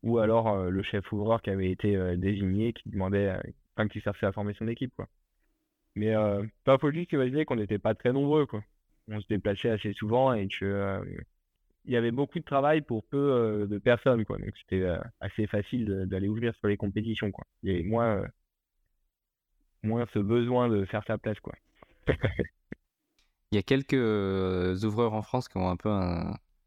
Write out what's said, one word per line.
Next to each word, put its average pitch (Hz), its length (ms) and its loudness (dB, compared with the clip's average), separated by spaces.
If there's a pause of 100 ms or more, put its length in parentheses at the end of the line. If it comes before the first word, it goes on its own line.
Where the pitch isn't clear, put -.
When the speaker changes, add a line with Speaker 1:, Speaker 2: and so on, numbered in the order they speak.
Speaker 1:
ou 117 160 2
alors, 113 300 4
euh, 92 220 0
le 95 120 0
chef - 300 -4
ouvreur 110 300 0
qui - 80 -4
avait 95 200 0
été, 101 260 0
euh, 90 200 0
désigné, 98 560 0
qui - 160 -12
demandait, 98 400 0
euh, 92 120 -4 (360)
enfin, 107 120 2
qui 107 120 -8
cherchait 104 260 -4
à 95 60 0
former 104 220 -4
son 110 140 -6
équipe, 127 280 -6
quoi. - 120 -10 (880)
Mais, 107 200 2
euh, 104 280 2 (220)
bah, 135 140 6
faut 147 120 0
juste 170 200 -4
imaginer 139 320 2
qu'on 127 120 -2
n'était 104 220 -2
pas 110 160 2
très 123 180 0
nombreux, 143 340 2
quoi. 107 160 -8 (460)
On 107 120 -6
se - 80 -12
déplaçait 104 420 0
assez 107 240 -2
souvent 123 400 2
et 98 140 -2
que, - 160 -8
euh, 98 360 -2 (880)
il 127 60 -4
y 120 40 2
avait 117 160 2
beaucoup 139 280 -2
de - 40 -10
travail 147 380 2
pour 113 240 -4
peu, 139 120 -4
euh, 113 480 2
de 104 120 -2
personnes, 120 480 4
quoi. 101 120 -6
Donc, 98 200 -8
c'était, 92 240 -2
euh, 87 160 0 (220)
assez 104 260 -2
facile 110 400 -2
de, 95 200 -2
d'aller 95 220 -2
ouvrir 113 280 -2
sur - 120 -2
les 101 80 2
compétitions, 104 560 -2
quoi. - 140 -14 (160)
Il 98 100 -2
y - 20 2
avait 85 100 0
moins, 110 340 2
euh, - 80 -4 (1600)
moins 117 300 0
ce 110 60 -2
besoin 120 500 2
de 101 160 2
faire 104 220 -4
sa 110 120 -4
place, 107 220 -6
quoi. - 140 -12 (520)
<laughs> - 460 0 (1000)
Speaker 2:
Il 104 40 2
y - 20 4
a 98 40 0
quelques, 139 320 0
euh, 95 920 2
ouvreurs 110 300 2
en 107 80 -2
France - 260 -4
qui - 80 -8
ont 92 120 0
un 90 80 0
peu - 120 -2
un, 90 460 0 (320)